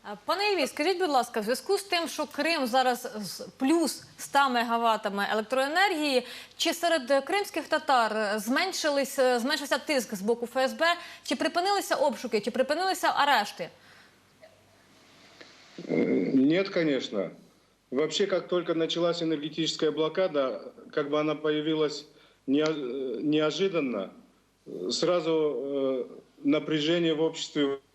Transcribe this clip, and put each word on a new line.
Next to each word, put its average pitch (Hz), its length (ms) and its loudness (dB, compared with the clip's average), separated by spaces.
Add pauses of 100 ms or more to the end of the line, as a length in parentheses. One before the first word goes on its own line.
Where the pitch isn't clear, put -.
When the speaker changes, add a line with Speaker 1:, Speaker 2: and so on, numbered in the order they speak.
Speaker 1:
А, 208 60 -8 (100)
пане 403 280 2
Іллі, 294 140 2
скажіть, 349 320 0
будь 359 100 2
ласка, 240 300 2
в 208 40 -2
зв'язку 254 340 0
з 392 60 -4
тим, 339 240 -2
що - 200 -4
Крим 294 400 0
зараз 254 480 2
з 202 320 -10 (100)
плюс 311 460 2 (160)
ста 277 300 2
мегаваттами 226 800 0
електроенергії, 277 960 2 (300)
чи - 160 0
серед 277 520 2
кримських 381 420 -2
татар 220 720 0
зменшились, 285 760 0
зменшився 269 600 2
тиск 262 380 -2
з 180 60 -8
боку 233 240 -2
Ф 262 120 -4
С 262 160 2
Б, 311 120 0 (380)
чи 294 120 -2
припинилися 339 600 0
обшуки, 226 460 0
чи 226 100 -4
припинилися 330 640 0
арешти? 214 540 2 (2250)
Speaker 2:
Э, 123 480 2
нет, 156 340 4
конечно. 123 600 0 (600)
Вообще, 156 360 0
как 180 200 -2
только 175 260 0
началась 165 500 0
энергетическая 156 680 -2
блокада, 151 680 0 (300)
как 147 180 -2
бы 147 100 2
она 151 160 0
появилась 151 680 -2 (420)
нео-, 151 260 2
э, 131 480 -6
неожиданно, 151 880 0 (580)
э, 90 240 -6
сразу, 165 400 0
э, 135 760 0 (380)
напряжение 156 680 2
в 151 80 0
обществе 147 580 -2 (160)